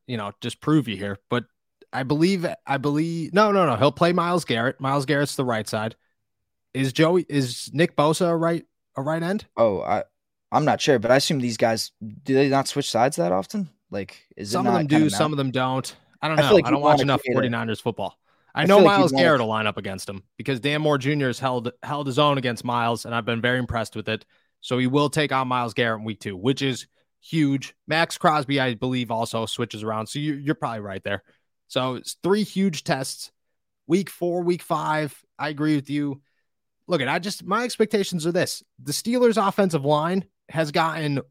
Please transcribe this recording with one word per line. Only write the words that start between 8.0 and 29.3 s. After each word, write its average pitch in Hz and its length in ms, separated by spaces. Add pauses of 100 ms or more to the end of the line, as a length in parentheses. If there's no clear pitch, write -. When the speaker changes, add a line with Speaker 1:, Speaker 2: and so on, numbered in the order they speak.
Speaker 1:
a 170 80
right, 165 300 (300)
a 143 60
right 156 200
end? 190 240 (100)
Speaker 2:
Oh, 107 240
I, 98 240 (480)
I'm 147 140
not 117 140
sure, 139 180
but 113 120
I 165 60
assume 165 220
these 120 180
guys, 113 360 (300)
do 135 120
they 139 160
not 135 180
switch - 220
sides 127 260
that 175 160
often? 190 380 (200)
Like, - 300 (160)
is 101 140
it - 20
Speaker 1:
Some 127 140
of - 60
Speaker 2:
not - 60
Speaker 1:
them 151 100
Speaker 2:
kinda 156 160
Speaker 1:
do, 151 60
some 156 200
Speaker 2:
not 151 40
Speaker 1:
of - 40
them 135 140
don't. 131 440 (240)
I 151 80
don't 156 100
Speaker 2:
I 147 40
Speaker 1:
know. 139 60
Speaker 2:
feel 208 80
like 156 80
Speaker 1:
I 120 40
Speaker 2:
you 127 40
Speaker 1:
don't 139 100
watch 151 120
Speaker 2:
wanna 139 80
Speaker 1:
enough 135 200
Speaker 2:
create 127 100
a - 40
Speaker 1:
forty-niners 117 440
football. 101 380 (360)
I 143 80
Speaker 2:
I - 20
Speaker 1:
know 196 140
Speaker 2:
feel 196 60
like 202 140
Speaker 1:
Myles 175 140
Speaker 2:
you'd 135 40
wanna 175 80
Speaker 1:
Garrett 151 160
will 113 80
line 110 180
up 104 120
against 98 300
him 98 140 (140)
because 123 240
Dan 147 220
Moore 151 160
Junior 139 300
has 120 100
held, 127 340 (100)
held 143 240
his 131 120
own 147 180
against 123 280
Myles, 117 420
and 117 80
I've 117 100
been 117 160
very 123 180
impressed 117 380
with 110 120
it. 110 160 (360)
So - 180
he 127 80
will 143 220
take 143 240
on 131 160
Myles 123 240
Garrett 113 280
in 110 40
week 110 160
two, 101 160
which 135 260
is 131 260 (320)
huge. 139 540 (120)
Max 160 320
Crosby, 139 420
I 127 140
believe, 123 360
also 113 360